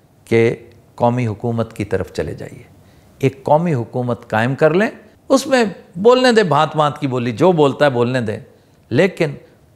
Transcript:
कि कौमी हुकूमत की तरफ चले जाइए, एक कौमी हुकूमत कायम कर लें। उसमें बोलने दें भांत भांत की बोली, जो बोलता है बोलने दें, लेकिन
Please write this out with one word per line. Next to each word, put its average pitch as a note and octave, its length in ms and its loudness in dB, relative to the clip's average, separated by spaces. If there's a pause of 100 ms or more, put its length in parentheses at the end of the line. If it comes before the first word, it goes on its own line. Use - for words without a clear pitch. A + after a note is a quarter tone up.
(280)
कि A2+ 420 0 (280)
कौमी B2 280 0
हुकूमत A2+ 520 -6
की G#2+ 80 -6
तरफ F#2 260 -6
चले - 240 -8
जाइए, - 300 -18 (560)
एक - 240 -4
कौमी E3 260 2
हुकूमत A#2+ 580 -6
कायम A#2 260 0
कर D#3 180 2
लें। G#3 180 0 (380)
उसमें B3+ 460 0 (220)
बोलने B3 360 4
दें G#3+ 160 2
भांत D3 260 0
भांत D3 220 0
की C#3+ 100 -6
बोली, B2 240 -4
जो D#3+ 220 2
बोलता D3 320 2
है C#3+ 60 2
बोलने B2 300 0
दें, G#2+ 180 -6 (520)
लेकिन D#3 460 0 (380)